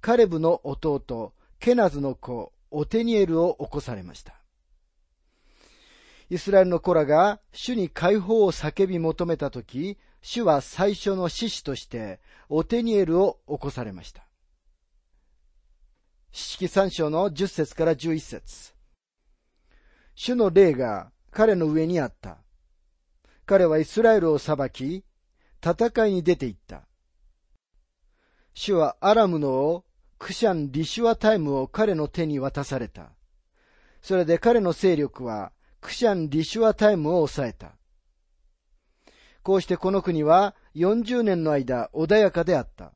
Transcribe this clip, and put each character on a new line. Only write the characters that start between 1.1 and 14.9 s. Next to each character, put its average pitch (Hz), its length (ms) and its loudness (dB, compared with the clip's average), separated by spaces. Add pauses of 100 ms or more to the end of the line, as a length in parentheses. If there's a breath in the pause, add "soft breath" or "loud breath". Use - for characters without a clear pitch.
ケ 240 140 2
ナ 220 160 4
ズ 143 120 -6
の 135 140 -4
子、 - 360 -12 (180)
オ 147 160 -4
テ 226 200 -2
ニ 233 100 0
エ 202 100 4
ル 165 160 0
を 175 200 0
起 139 80 -10
こ 147 100 -6
さ 127 160 -10
れ 95 80 -12
ま 87 100 -18
し - 100 -20
た。 - 180 -20 (1900 soft breath)
イ 180 80 -6
ス 196 140 -6
ラ 196 100 8
エ - 40 8
ル 185 40 -2
の 175 120 0
子 180 120 2
ら 156 120 4
が 180 340 4 (140)
主 - 220 -8
に 196 120 -2
解 185 300 0
放 214 260 2
を 185 80 4
叫 156 360 -2
び 185 120 -4
求 160 260 -2
め 165 120 -2
た 139 140 -6
と 120 120 -12
き、 175 340 -10 (240)
主 - 220 -6
は 156 160 4
最 196 360 -2
初 196 200 -4
の 180 140 -2
獅 233 200 -6
子 - 120 -12
と 139 140 -8
し - 100 -16
て、 107 340 -12 (300 soft breath)
オ 160 160 0
テ 233 180 -2
ニ 226 100 -2
エ 196 120 4
ル 165 160 2
を 196 260 0
起 147 100 -8
こ 143 120 -8
さ 123 160 -10
れ 104 80 -12
ま 90 100 -18
し - 80 -20
た。 - 160 -20 (2000)